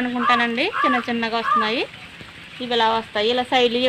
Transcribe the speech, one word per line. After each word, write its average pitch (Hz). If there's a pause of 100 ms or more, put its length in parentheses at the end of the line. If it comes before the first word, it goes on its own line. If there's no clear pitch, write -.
అనుకుంటానండి, 240 (180)
చిన్న 262 (120)
చిన్నగా 233
వస్తున్నాయి. 214 (800)
ఇవి 240
ఇలా 226 (120)
వస్తాయి. 220
ఇలా 247
సైడ్లు 247